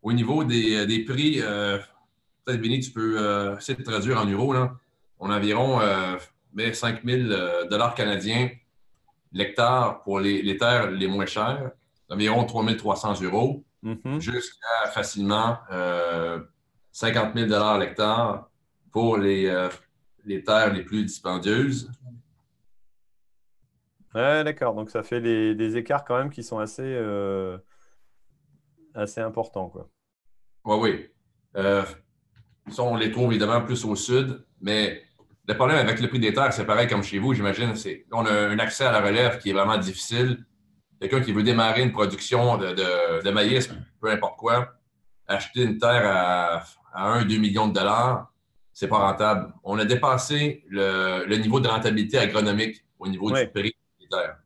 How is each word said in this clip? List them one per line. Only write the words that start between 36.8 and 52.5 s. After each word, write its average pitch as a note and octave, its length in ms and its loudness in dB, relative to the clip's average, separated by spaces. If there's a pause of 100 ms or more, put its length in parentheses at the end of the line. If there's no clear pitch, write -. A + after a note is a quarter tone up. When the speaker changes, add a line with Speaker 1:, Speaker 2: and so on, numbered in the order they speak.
Speaker 1:
comme G2+ 140 0
chez G2 160 -4
vous, B2 160 2
j'imagine. G#2 400 0
C'est, G2 380 -10
on A2+ 120 0
a G#2+ 80 2
un G#2 280 2
accès A2 240 0
à B2 80 4
la G#2+ 100 4
relève A2+ 360 2
qui G2+ 120 -4
est - 20 0
vraiment G2 240 4
difficile. A#2 720 -2 (540)
Quelqu'un B2+ 200 0
qui A#2+ 120 0
veut G#2 100 2
démarrer A2+ 400 4
une B2 100 2
production A2 640 0
de, F#2 120 -2
de, F2 540 0
de G2 80 0
maïs, A2 380 2 (320)
peu A2 100 -2
importe G#2+ 280 -2
quoi, A#2 360 0 (520)
acheter G2 380 -2
une A2 120 0
terre A#2 300 4
à, F2+ 560 2 (320)
à G2 180 0
un, A#2 120 2
deux G#2+ 120 2
millions G#2+ 320 2
de F#2+ 60 -2
dollars, A2 580 2 (400)
c'est - 160 -6
pas G#2+ 100 2
rentable. G2 540 2 (120)
On G2+ 140 -2
a G#2+ 60 2
dépassé C3+ 840 0
le, F#2+ 580 0
le G#2 100 2
niveau A2 240 2
de A#2 80 2
rentabilité A2 480 0
agronomique G#2+ 720 0 (120)